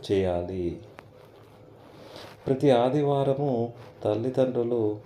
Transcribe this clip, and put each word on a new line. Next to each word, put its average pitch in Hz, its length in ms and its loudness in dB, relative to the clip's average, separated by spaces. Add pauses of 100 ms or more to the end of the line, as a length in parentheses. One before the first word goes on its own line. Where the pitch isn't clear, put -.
(120)
చేయాలి. 90 680 0 (1700)
ప్రతి 135 240 4
ఆదివారము 135 1000 2 (300)
తల్లిదండ్రులు 120 1040 0